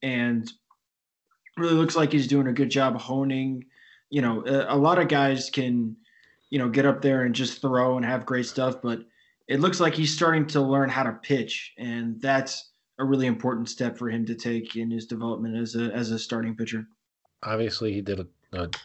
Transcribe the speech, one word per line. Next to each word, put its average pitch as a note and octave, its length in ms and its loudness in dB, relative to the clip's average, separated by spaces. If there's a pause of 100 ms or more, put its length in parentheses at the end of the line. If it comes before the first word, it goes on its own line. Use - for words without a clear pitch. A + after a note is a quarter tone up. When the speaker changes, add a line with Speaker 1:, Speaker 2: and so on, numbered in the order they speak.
Speaker 1:
and A#2+ 500 0 (1040)
really E3+ 180 2
looks D#3+ 200 4
like D#3 160 4
he's C#3+ 160 4
doing C3+ 220 4
a B2 40 0
good A#2+ 180 2
job C3 280 2
honing. C3 640 -2 (460)
You C#3+ 120 0
know, A2+ 220 0
a, C3 300 0
a - 20 4
lot D#3 220 6
of E3+ 80 4
guys C#3 420 2
can, A#2+ 480 -2 (540)
you D3 80 0
know, B2 100 0
get C3+ 180 4
up C#3 140 2
there C3+ 220 2
and B2 100 2
just B2 280 -4
throw B2+ 360 2
and B2 80 -2
have A#2+ 220 -2
great B2 200 -2
stuff, C3 360 -2
but A#2 220 -4 (420)
it C3+ 140 0
looks F3+ 180 2
like D#3+ 160 2
he's D#3 180 2
starting D#3+ 360 2
to D3+ 120 2
learn C3+ 280 2
how C3 160 0
to A#2+ 80 -2
pitch, - 640 -4
and A#2 420 -6
that's C3+ 520 -2 (260)
a C3 60 -2
really C3+ 220 2
important A#2 420 0
step - 300 -4
for A#2+ 100 -6
him A2+ 160 -2
to A2+ 120 -4
take A2+ 400 -6
in A2+ 120 -4
his A2+ 160 -4
development A2+ 520 -6
as A2+ 180 -4
a, A#2 180 -2
as A2+ 200 -4
a A2+ 60 -2
starting A2+ 380 -6
pitcher. A2+ 300 -6 (560)
Speaker 2:
Obviously, A2 500 -2
he G2+ 80 -4
did G2 200 -4
a, F2 60 -10 (260)
a, F2 180 -6 (140)